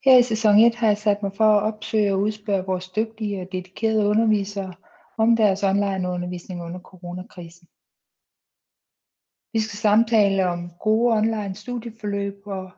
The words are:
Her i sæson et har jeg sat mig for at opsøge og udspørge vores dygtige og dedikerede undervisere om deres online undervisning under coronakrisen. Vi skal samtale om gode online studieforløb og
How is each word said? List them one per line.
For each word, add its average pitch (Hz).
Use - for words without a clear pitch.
Her 262
i 247
sæson 214
et 226
har 226
jeg 208
sat 202
mig 196
for 214
at 202
opsøge 214
og 190
udspørge 202
vores 185
dygtige 214
og 185
dedikerede 214
undervisere 202
om 226
deres 202
online 196
undervisning 180
under 170
coronakrisen. 175
Vi 220
skal -
samtale 208
om 175
gode 226
online 214
studieforløb 208
og 190